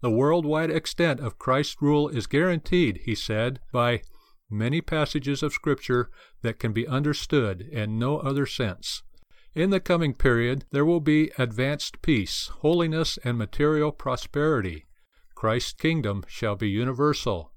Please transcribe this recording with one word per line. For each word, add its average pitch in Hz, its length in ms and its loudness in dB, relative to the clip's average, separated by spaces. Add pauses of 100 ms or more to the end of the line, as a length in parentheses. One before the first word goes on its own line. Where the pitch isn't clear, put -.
"The 123 100 0
worldwide 151 600 2
extent 156 500 0
of 120 180 -6
Christ's 135 440 0
rule 147 260 4
is 123 180 -4
guaranteed," 165 760 2
he 113 100 -2
said, 117 460 -2 (120)
"by 120 300 2 (460)
many 117 320 0
passages 143 640 -2
of 151 100 -2
Scripture 127 580 0 (300)
that 117 180 -4
can 113 140 0
be 113 160 -2
understood 139 720 0
in 110 380 -4
no 139 220 0
other 139 260 0
sense. - 560 -6 (520)
In 165 140 2
the 196 120 2
coming 170 340 0
period, 120 560 4
there 143 160 2
will 170 140 4
be 151 360 4
advanced 127 640 -2
peace, - 480 0 (120)
holiness, 165 580 2
and 120 180 -2
material 151 560 2
prosperity. 127 920 -2 (480)
Christ's 113 400 -2
kingdom 113 520 0
shall 104 300 -4
be 101 140 -2
universal." 120 880 -2